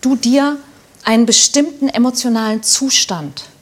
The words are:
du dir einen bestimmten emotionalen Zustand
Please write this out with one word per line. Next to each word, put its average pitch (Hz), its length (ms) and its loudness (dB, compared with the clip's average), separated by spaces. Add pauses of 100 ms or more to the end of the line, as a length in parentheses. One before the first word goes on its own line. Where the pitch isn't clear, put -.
du 262 140 2
dir 277 420 0 (460)
einen 226 240 4
bestimmten 277 640 0
emotionalen 226 720 -2
Zustand 175 800 -2 (180)